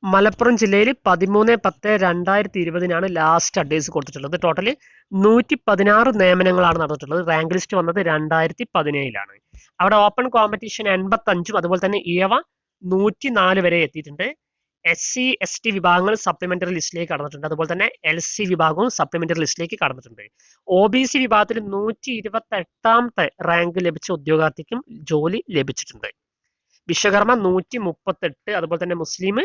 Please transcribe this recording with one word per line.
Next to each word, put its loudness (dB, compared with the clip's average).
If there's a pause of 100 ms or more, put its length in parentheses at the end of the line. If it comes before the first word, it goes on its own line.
മലപ്പുറം 4
ജില്ലയിൽ 4 (160)
പതിമൂന്ന് 4
പത്ത് -2 (120)
രണ്ടായിരത്തി 0
ഇരുപതിനാണ് -2
ലാസ്റ്റ് 2
അഡ്വൈസ് -2
കൊടുത്തിട്ടുള്ളത്. -6
ടോട്ടൽ 0 (440)
നൂറ്റി 4 (120)
പതിനാറ് 4
നിയമനങ്ങളാണ് 4
നടന്നിട്ടുള്ളത്. -4
റാങ്ക് 0
ലിസ്റ്റ് -2
വന്നത് 0
രണ്ടായിരത്തി 0 (100)
പതിനേഴിലാണ്. -4 (440)
അവിടെ 4
ഓപ്പൺ 4
കോമ്പറ്റീഷൻ -2
എൺപത്തഞ്ചും 0
അതുപോലെ 0
തന്നെ 0
ഇഴവ 0 (480)
നൂറ്റിനാല് 0
വരെ 2
എത്തിയിട്ടുണ്ട്. -4 (580)
എസ് -2
സി, -2 (160)
എസ് -8
ടി -4
വിഭാഗങ്ങൾ 2
സപ്ലിമെന്ററി -4
ലിസ്റ്റിലേക്ക് -6
കടന്നിട്ടുണ്ട്. -8
അതുപോലെ -4
തന്നെ -2 (160)
എൽ -2
സി -8
വിഭാഗവും 0
സപ്ലിമെന്ററി -4
ലിസ്റ്റിലേക്ക് -6
കടന്നിട്ടുണ്ട്. -6 (440)
ഒ 4
ബി 2
സി -2
വിഭാഗത്തിൽ 2
നൂറ്റി -6
ഇരുപത്തെട്ടാമത്തെ -2 (100)
റാങ്ക് 0
ലഭിച്ച -4
ഉദ്യോഗാർത്ഥിക്കും -2 (200)
ജോലി -2
ലഭിച്ചിട്ടുണ്ട്. -6 (800)
വിശ്വകർമ്മ 2
നൂറ്റിമുപ്പത്തെട്ട്, -4
അതുപോലെ -4
തന്നെ -4
മുസ്ലിം -6